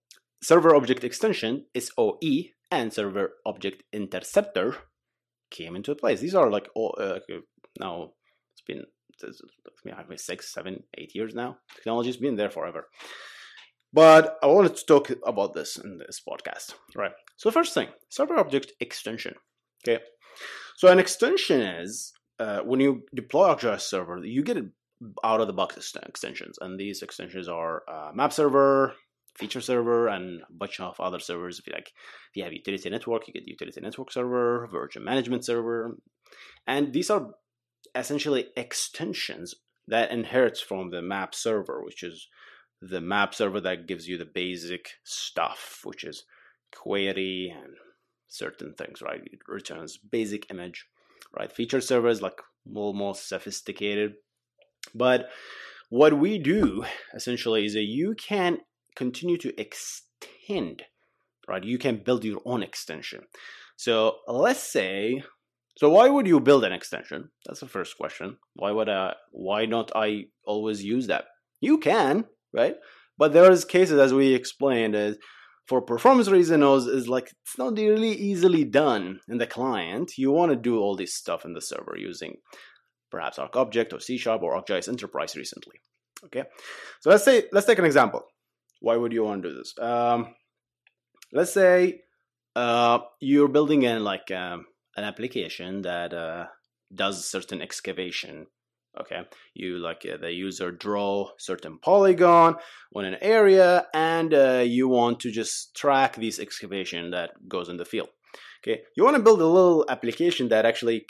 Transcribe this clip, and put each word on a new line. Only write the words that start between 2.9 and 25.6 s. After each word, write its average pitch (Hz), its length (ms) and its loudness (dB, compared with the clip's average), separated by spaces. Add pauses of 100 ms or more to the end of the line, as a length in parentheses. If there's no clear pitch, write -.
server 98 400 -4 (120)
object 98 460 -8
interceptor 104 840 -4 (760)
came 165 240 -14
into 185 200 -8
place. - 260 -2
These 180 140 -4
are 147 140 4
like, 101 240 -4
all, 113 260 -4
uh, 95 200 -6 (600)
now 85 320 -10 (420)
it's - 120 -20
been, - 200 -12 (360)
it's - 200 -18 (420)
been, - 100 -18
I 98 100 -18
think, - 160 -18
six, - 340 -14
seven, 92 300 -12 (140)
eight - 160 -18
years 113 220 -8
now. 123 220 -8 (180)
Technology's 120 420 -4
been 123 200 -4
there 101 120 -2
forever. 80 380 -10 (1040)
But 160 500 10
I 143 60 4
wanted 180 300 6
to - 80 -12
talk 143 260 6 (140)
about 104 280 -2
this - 240 -8
in - 200 -16
this - 300 -18
podcast, - 460 -14 (220)
right? 101 160 -6 (260)
So - 140 0
first 330 220 0
thing, - 160 -2 (200)
server 302 300 -2
object - 400 -2
extension, - 540 -10 (500)
okay? 117 200 -2 (720)
So 180 100 6
an 180 120 10
extension 190 640 0
is, 92 520 -10 (260)
uh, 104 200 -6
when 127 200 -2
you 135 240 0 (100)
deploy 147 400 2
ArcGIS 110 280 -4
server, 90 420 -8
you 123 200 -4
get 233 140 -4 (640)
out 110 180 2
of 110 60 0
the - 60 -6
box - 220 -4